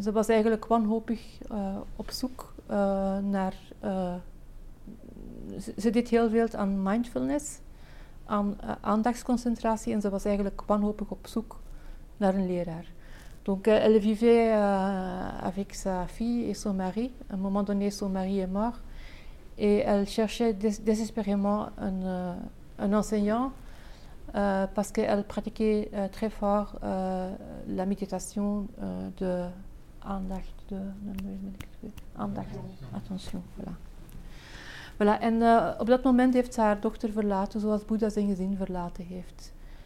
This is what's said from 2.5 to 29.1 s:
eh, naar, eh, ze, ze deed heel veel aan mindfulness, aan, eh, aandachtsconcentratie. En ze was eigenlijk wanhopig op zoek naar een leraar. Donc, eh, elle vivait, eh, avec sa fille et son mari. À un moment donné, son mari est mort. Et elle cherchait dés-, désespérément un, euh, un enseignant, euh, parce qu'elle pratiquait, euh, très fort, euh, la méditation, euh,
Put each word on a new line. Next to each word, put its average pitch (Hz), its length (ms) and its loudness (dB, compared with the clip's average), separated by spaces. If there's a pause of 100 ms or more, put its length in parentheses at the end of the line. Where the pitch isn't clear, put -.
eh, 196 520 2
naar, 196 380 0 (240)
eh, 190 360 -2 (1400)
ze, 220 180 -8
ze 208 120 2
deed 240 200 2
heel 233 200 6
veel 226 220 4
aan 196 320 0
mindfulness, 254 760 0 (680)
aan, 208 360 0
eh, - 100 -6 (100)
aandachtsconcentratie. 226 1120 2
En 214 80 2
ze 202 80 0
was 190 160 -2
eigenlijk 202 400 0
wanhopig 208 440 2
op - 180 -10
zoek - 320 -6 (580)
naar 190 180 4
een 190 120 2
leraar. 170 380 -2 (560)
Donc, 196 260 0
eh, 214 180 8
elle 220 160 8
vivait, 226 500 6
eh, 190 920 2
avec 190 300 -4
sa 185 340 -2
fille 233 420 -2
et 196 100 -4
son 202 160 -2
mari. 190 380 -2 (160)
À - 40 -6
un 190 60 -2
moment 196 260 2
donné, 202 260 2
son 202 200 -2
mari 190 280 0
est 185 120 0
mort. 220 280 0 (760)
Et 208 200 6
elle 202 300 4
cherchait 226 460 2
dés-, 208 300 0
désespérément 208 960 2
un, 185 260 -2
euh, 180 300 -2 (460)
un 202 140 2
enseignant, 214 580 2 (840)
euh, 196 380 2
parce 202 180 0
qu'elle 214 340 2
pratiquait, 214 680 0
euh, 202 160 -2
très 214 200 -2
fort, 208 540 0
euh, 185 500 -2 (340)
la 190 180 -2
méditation, 202 840 -2 (140)
euh, 190 360 -4